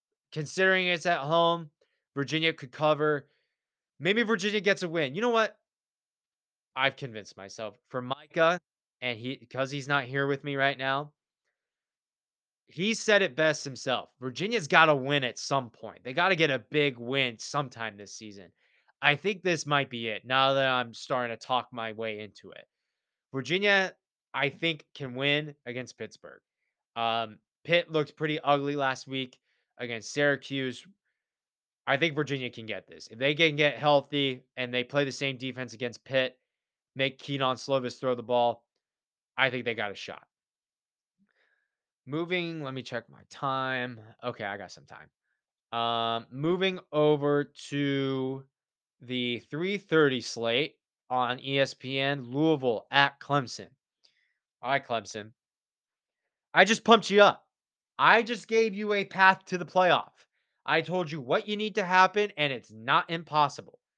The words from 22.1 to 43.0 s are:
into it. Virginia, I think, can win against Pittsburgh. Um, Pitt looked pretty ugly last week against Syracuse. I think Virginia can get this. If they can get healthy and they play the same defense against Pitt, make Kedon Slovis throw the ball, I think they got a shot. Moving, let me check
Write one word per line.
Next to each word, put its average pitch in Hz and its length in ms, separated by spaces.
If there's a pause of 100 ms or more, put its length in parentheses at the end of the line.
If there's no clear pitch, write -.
into 101 300
it. - 180 (640)
Virginia, 185 640 (380)
I 135 160
think, 160 360 (100)
can 131 180
win 143 420 (120)
against 123 300
Pittsburgh. 87 440 (540)
Um, 113 420 (260)
Pitt 170 280
looked 156 240
pretty 151 240
ugly 143 360
last 135 320
week 131 320 (380)
against 117 340
Syracuse. 135 760 (1000)
I 135 120
think 156 180
Virginia 135 340
can 113 160
get 101 220
this. 82 200
If 110 120
they 139 160
can 156 200
get 147 220
healthy 139 640 (140)
and 123 160
they 123 100
play 143 220
the 135 60
same 135 260
defense 123 360
against 117 300
Pitt, 131 360 (560)
make 135 240
Kedon 135 360
Slovis 123 440
throw 127 160
the 120 80
ball, 120 420 (720)
I 131 140
think 123 140
they 117 100
got 107 160
a 92 40
shot. - 320 (1800)
Moving, 165 560
let 131 100
me 131 80
check 120 280